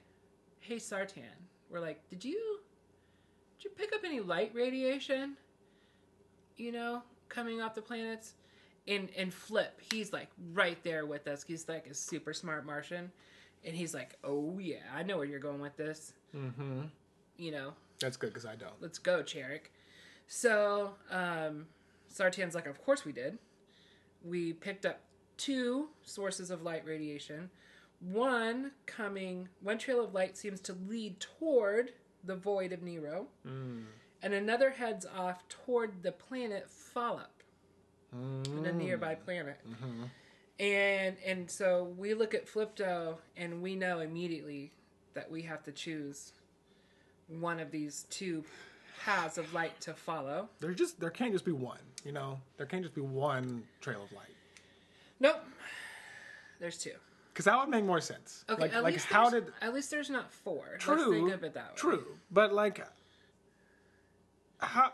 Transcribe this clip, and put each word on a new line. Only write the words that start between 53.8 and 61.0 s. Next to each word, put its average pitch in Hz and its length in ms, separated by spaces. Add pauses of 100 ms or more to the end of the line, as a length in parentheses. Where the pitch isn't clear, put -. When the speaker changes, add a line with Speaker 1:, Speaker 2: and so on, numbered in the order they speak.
Speaker 2:
trail 110 220
of 101 100
light. - 200 (840)
Speaker 1:
Nope. 311 240 (1160)
There's 170 200
two. - 160 (400)
Speaker 2:
'Cause 175 100
that 220 140
would 277 100
make 226 140
more 180 180
sense. - 480
Speaker 1:
Okay, 214 140
Speaker 2:
Like, 160 100
Speaker 1:
at 233 100
Speaker 2:
like, 170 100
Speaker 1:
least - 140
Speaker 2:
how 226 220
Speaker 1:
there's, 233 140
Speaker 2:
did - 180
Speaker 1:
at 226 140
least 277 160
there's 294 180
not 254 220
four. 143 480
Speaker 2:
True, 185 160
Speaker 1:
Let's 277 160